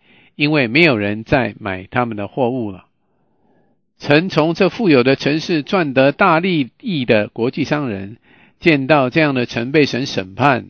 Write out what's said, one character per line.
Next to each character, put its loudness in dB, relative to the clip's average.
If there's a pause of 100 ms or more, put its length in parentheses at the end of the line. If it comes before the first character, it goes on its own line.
(360)
因 0
为 2
没 2
有 4
人 -2
再 -2
买 -8
他 -2
们 -8
的 -8
货 -2
物 -6
了。” -18 (1120)
曾 0
从 0
这 2
富 -2
有 6
的 2
城 -2
市 -2
赚 -2
得 4
大 2
利 -2 (100)
益 -4
的 2
国 -4
际 -4
商 -4
人， -10 (420)
见 2
到 2
这 -2
样 2
的 0
城 -6
被 4
神 -4
审 -8
判， 0